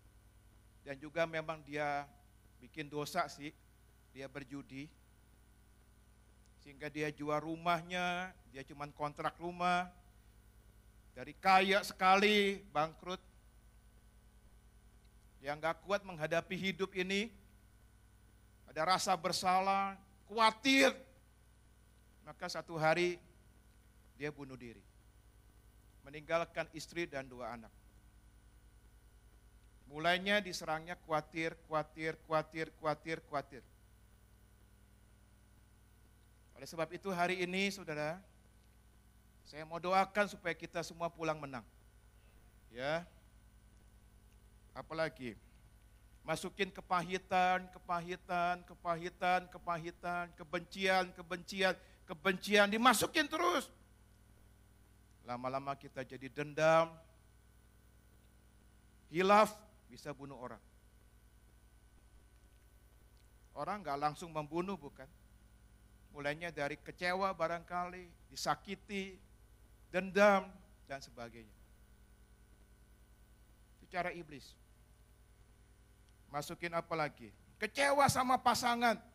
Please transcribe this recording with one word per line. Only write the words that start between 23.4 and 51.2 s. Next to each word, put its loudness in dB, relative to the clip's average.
dia -8
bunuh -14
diri. -18
Meninggalkan -4
istri -6
dan -8
dua -12
anak. -16
Mulainya 2
diserangnya -6
khawatir, -2
khawatir, -2
khawatir, 0
khawatir, -2
khawatir. -8
Oleh -14
sebab -4
itu -10
hari 0
ini, 0
saudara, -6
saya -12
mau -10
doakan 4
supaya -6
kita -6
semua -6
pulang 0
menang. -10
Ya. -2
Apalagi -4
masukin -2
kepahitan, 0
kepahitan, -4
kepahitan, 0
kepahitan, -6
kebencian, 0
kebencian, 0